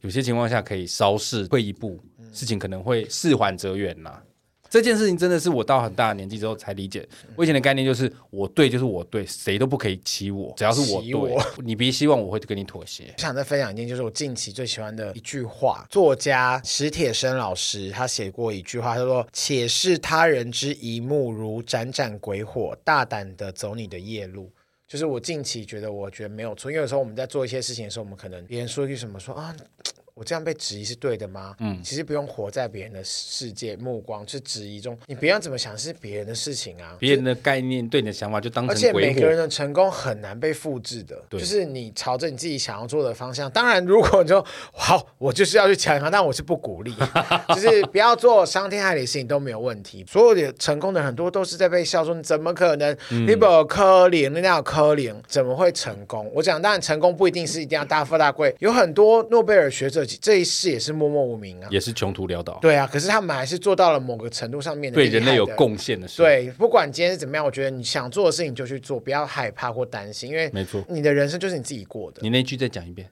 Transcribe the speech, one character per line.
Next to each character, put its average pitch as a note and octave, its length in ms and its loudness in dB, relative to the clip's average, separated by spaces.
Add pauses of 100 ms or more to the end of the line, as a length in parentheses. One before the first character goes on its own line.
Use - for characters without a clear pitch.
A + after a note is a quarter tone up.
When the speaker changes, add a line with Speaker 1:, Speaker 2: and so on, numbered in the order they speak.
Speaker 1:
有 G2+ 80 -8
些 B2+ 120 -2
情 B2 140 0
况 A#2 140 0
下 A#2 120 0
可 G2+ 140 -8
以 F2+ 120 -6
稍 G2+ 300 2
事 G2+ 300 -4
退 B2 140 2
一 G2+ 100 -4
步， F#2+ 280 -10 (200)
Speaker 2:
嗯。 A2+ 140 -20
Speaker 1:
事 - 120 -10
情 A2 140 -2
可 G2 80 -8
能 F#2+ 160 -8
会 A#2 220 -2
事 D#3+ 300 0
缓 G2 220 0
则 F#2+ 180 -4
圆 F2 280 -6
啦。 - 180 -18 (480)
这 A3+ 120 6
件 A3+ 160 2
事 G#3+ 100 2
情 F3+ 100 0
真 F3+ 120 2
的 F3 100 2
是 F3 100 0
我 B2+ 140 0
到 C3 180 2
很 A2+ 120 -4
大 A2+ 160 2
的 G#2 60 -4
年 G2 120 -12
纪 G#2+ 100 -10
之 G#2+ 80 -6
后 A2 80 -4
才 G#2 200 -12
理 G2 160 -8
解， F#2 180 -12 (300)
我 E3 60 2
以 D#3+ 40 2
前 D#3 80 2
的 C3 60 2
概 C#3 120 4
念 C3+ 140 0
就 C3 60 2
是 B2 180 -2 (180)
我 G2 160 -4
对 C3+ 240 4
就 B2 80 -2
是 B2+ 60 0
我 G2 220 -2
对， G#2 200 -6
谁 - 320 -4
都 B2+ 80 2
不 C3+ 120 -2
可 A2+ 100 -4
以 F#2+ 160 -2
欺 - 260 -6
我， G2 280 -8
只 G#2 80 -2
要 A2 80 4
是 C#3 80 2 (120)
我 F#2+ 60 -2
对， A2 80 -8
Speaker 2:
欺 B2 60 -6
我。 B2 280 0 (220)
Speaker 1:
你 A2+ 100 -4
别 A#2+ 160 0
希 C#3 180 0
望 C3 140 4
我 G2 80 -6
会 G#2 100 -4
跟 - 160 -6
你 G2 100 -6
妥 F2 200 -16
协。 - 200 -16 (100)
Speaker 2:
我 - 60 -10
想 D3+ 120 -6
再 C3+ 80 -4
分 C#3 160 -2
享 B2 140 -2
一 G2+ 40 -10
件， A#2 120 -8
就 B2 80 -8
是 B2+ 80 -6
我 A2 80 -6
近 C3+ 240 -6
期 G#2+ 160 -10
最 B2 140 -8
喜 A2+ 160 -6
欢 G#2+ 120 -12
的 G#2+ 200 -10
一 A#2 80 -14
句 C#3 200 -10
话， - 480 -2
作 E3+ 240 6
家 B2+ 520 2
史 D3+ 260 -2
铁 D3+ 220 -2
生 C3 240 0
老 G2+ 180 -4
师 G2 360 -6
他 B2 140 -4
写 G#2+ 240 -6
过 A2+ 220 -4
一 G2 100 -8
句 A#2+ 160 -10
话， A#2 180 -2
他 B2 60 -2
说 B2+ 300 0
：“且 B2+ 340 -2
视 E3+ 320 2
他 D#3+ 300 2
人 B2 240 0
之 C#3 220 -4
一 A#2 260 -8
目 C3 320 -2
如 A2 320 -8
斩 A#2 260 -4
斩 A#2 300 -6
鬼 G2+ 240 -6
火， - 400 -6
大 C#3+ 220 2
胆 G2 320 -8
地 G2 160 -10
走 G#2 200 -10
你 A2+ 140 -10
的 F#2 100 -14
夜 G2+ 300 -10
路。” F#2+ 240 -16 (340)
就 C#3+ 140 -12
是 D#3+ 60 -2
我 C#3 120 -2
近 D3+ 240 -6
期 A#2 240 -8
觉 G#2 140 -12
得， G#2+ 100 -8
我 G2+ 220 -10
觉 A2 120 -14
得 G#2 60 -10
没 A#2+ 140 -10
有 A2 120 -8
错， C3 140 -12
因 D3+ 60 -6
为 D#3+ 60 0
有 C#3 60 -2
时 B2 60 -4
候 C#3 60 0
我 C3+ 60 -2
们 A2 100 -12
在 C3 100 -6
做 C3 200 -2
一 - 20 -8
些 B2+ 140 -6
事 B2 120 -8
情 A2+ 120 -10
的 G2+ 40 -12
时 A2+ 100 -10
候， G#2+ 40 -10
我 G2+ 40 -12
们 G2 100 -16
可 G2 100 -18
能 F2+ 180 -14
别 A#2+ 140 -8
人 A#2+ 80 -8
说 C#3 160 -4
一 C3+ 60 -4
句 C3+ 80 -8
什 A2+ 120 -12
么， G2 80 -14
说 A#2+ 180 -14
：“啊， D#3+ 200 -12 (580)
我 A2 100 -18
这 E3 100 -6
样 D#3+ 100 -6
被 D#3+ 120 -4
质 - 240 -10
疑 G#2 40 -12
是 A2+ 120 -8
对 A#2+ 220 -4
的 G#2 100 -10
吗？” F#2+ 320 -16
Speaker 1:
嗯。 G#2 240 -4
Speaker 2:
其 A#2 100 -10
实 D3+ 100 -6
不 D3 100 -8
用 C#3+ 120 -4
活 G#2 240 -8
在 B2 200 -6
别 G2 140 -12
人 A2 100 -16
的 F#2+ 100 -14
世 - 480 -10
界 G#2+ 240 -10
目 A#2+ 240 -8
光 G#2+ 260 -12
去 C#3 140 -10
质 G#2+ 260 -10
疑 G#2 140 -14
中， A#2 260 -12
你 C#3+ 80 -12
不 C#3 120 -4
要 F#3+ 120 4
怎 E3+ 140 -6
么 B2+ 60 -8
想 G#2+ 200 -8
是 C#3+ 160 -10
别 G#2 240 -12
人 G#2 80 -8
的 A2 80 -10
事 C3+ 220 -8
情 F2 260 -12
啊。 E2+ 180 -18
Speaker 1:
别 C3+ 160 4
人 C3 80 0
的 B2+ 120 0
概 C3+ 260 -2
念 B2+ 260 -4
对 C3 140 0
你 G#2+ 60 -4
的 G#2 60 -6
想 G#2 180 -8
法 G#2 100 -2
就 A#2 80 -8
当 A#2+ 160 -4
成 - 100 0
鬼 G#3+ 180 4
火。 - 40 2
Speaker 2:
而 C#3 40 4
且 C#3 120 2
每 - 0 -
个 C3+ 140 4
人 D#3+ 100 4
的 E3 100 0
成 C#3+ 260 -4
功 F#3 180 4
很 A#2 300 -6
难 G2+ 180 -12
被 D#3 140 -2
复 D3 260 -8
制 A2+ 240 -12
的， - 260 -16
Speaker 1:
对。 G2 100 -6
Speaker 2:
就 - 60 -4
是 G3 200 0
你 B2+ 260 -10
朝 B2+ 260 -4
着 D#3+ 120 -4
你 C3 80 -10
自 D#3+ 100 -8
己 D3 100 -4
想 G#2+ 220 -6
要 A#2+ 80 -10
做 D3 160 -2
的 C3+ 100 -2
方 B2+ 220 -10
向。 C#3 160 -6
当 A#3+ 160 4
然， F#3 180 4
如 G3+ 160 8
果 G3 220 6
你 D#3 60 2
说 F#3+ 140 6 (300)
：“好， - 320 2 (140)
我 C3+ 120 0
就 F#3 140 4
是 F#3+ 120 4
要 G3+ 100 8
去 G3 80 6
抢 D3 240 2
它”， D3 100 -2
但 F#3+ 160 4
我 C3+ 80 2
是 - 80 -6
不 D3+ 160 0
鼓 F#2+ 240 -10
励。 A2+ 140 -10 (280)
<laughs> F3 300 2
就 G3 40 4
是 G#3 300 6
不 - 100 0
要 A3+ 180 6
做 A3+ 300 8
伤 F#3+ 240 -2
天 G3+ 120 -4
害 F#3+ 140 2
理 C#3 60 0
的 B2+ 40 -4
事 - 80 -4
情 C3 140 -6
都 C#3+ 100 0
没 C#3 140 -4
有 A2 80 -8
问 A#2 240 -6
题。 G2 260 -16
所 G#3 140 6
有 A#3 100 10
的 D3 200 2
成 D3 260 -2
功 F#3+ 120 -2
的 E3+ 120 0
很 C3+ 100 -2
多 F3 160 -2
都 F#3+ 140 -2
是 F3 120 -6
在 F3+ 140 4
被 F3 160 2
笑 E3 180 0
说 E3 120 -2
：“你 D#3+ 80 -8
怎 D#3 180 2
么 E3+ 120 -2
可 E3+ 240 4
能？ D3 200 0 (140)
Speaker 1:
嗯。 A#2 160 2
Speaker 2:
你 G#3+ 80 8
不 G#3+ 100 6 (200)
可 F#3 440 8
能， D3 240 4
你 E3+ 80 -2
哪 F#3 140 4
有 C#3+ 80 0
可 D3+ 320 4
能？ A2+ 320 -4
怎 C#3 180 2
么 B2+ 100 0
会 F3 160 4
成 - 240 -6 (120)
功？” G#2+ 260 -8
我 D3 80 0
讲， E3+ 180 2
当 G3+ 120 2
然 F#3 100 2
成 D#3 180 0
功 F3 160 4
不 F#3 120 4
一 E3 40 4
定 E3+ 140 -4
是 D#3+ 160 -6
一 D3 60 -6
定 D3+ 100 -2
要 D3 80 -2
大 D#3 180 0
富 D#3 140 0
大 D3 140 6
贵， C#3 260 2
有 G#3+ 160 2
很 G3+ 220 4
多 A3 340 8
诺 A#3 140 6
贝 G#3+ 120 6
尔 D#3 140 6
学 C3 180 -4
者 C#3 180 0 (160)
这 G#3+ 160 6
一 F3+ 60 4
世 E3+ 260 0
也 B2 100 0
是 D3+ 140 -4
默 D3+ 160 0
默 D3 120 0
无 A#2+ 140 -2
名 F#2+ 260 -12
啊。 G2 80 -14
Speaker 1:
也 G2 100 2
是 A#2 120 -4
穷 G2 220 -2
途 F#2+ 140 -6
潦 F2 140 -4
倒。 - 200 -10
Speaker 2:
对 D#3 160 6
啊， C3+ 120 2
可 C#3 80 -4
是 D3+ 100 -2
他 G#3+ 120 4
们 E3+ 160 -2
还 C3 100 -4
是 E3+ 140 -6
做 G3 160 2
到 F3+ 160 6
了 C#3+ 80 2
某 B2 160 -6
个 A2+ 140 -10
程 A#2 200 -8
度 C#3+ 120 -8
上 D3+ 160 -6
面 C#3+ 140 -6
的 C#3 60 0
厉 C3+ 100 6
害 G#2+ 60 2
的。 A2+ 60 4
Speaker 1:
对 - 0 -
人 B2 100 2
类 C3 60 6
有 A2 100 4 (120)
贡 G#2+ 200 4
献 A2 220 -4
的 F2+ 80 -12
事。 - 140 -2
Speaker 2:
对， C3+ 300 6
不 F#3 180 2
管 E3+ 200 4
今 C#3 140 -2
天 F3 80 2
是 F#3 60 -6
怎 C#3+ 100 -10
么 C#3 80 -6
样， D#3 80 -2
我 C#3 80 0
觉 C3+ 120 -4
得 C3+ 60 0
你 B2+ 140 -8
想 B2 260 -4
做 F#3+ 180 2
的 D#3 40 6
事 D#3+ 100 -2
情 C#3 140 -4
就 B2+ 100 -8
去 C3 140 -8
做， C3+ 180 -6
不 B2 120 -8
要 C#3+ 160 -2
害 B2+ 260 -6
怕 B2 180 -6
或 A#2+ 160 -4
担 G#2 280 -12
心， B2 160 -12
因 D#3 80 -6
为 D#3+ 160 -2
Speaker 1:
没 G3 100 -2
错。 G3 240 -4
Speaker 2:
你 E3 140 -6
的 D3 120 4
人 C#3+ 140 4
生 D3 100 -4
就 F#3+ 120 -4
是 F3 80 -4
你 B2 60 -8
自 D3 100 -10
己 G#2+ 100 -12
过 F#2 280 -12
的。 - 100 -20
Speaker 1:
你 G#2+ 80 -2
那 B2+ 120 4
句 B2+ 140 -4
再 B2+ 140 -2
讲 F2 180 -12
一 F2 40 -14
遍。 F#2 200 -16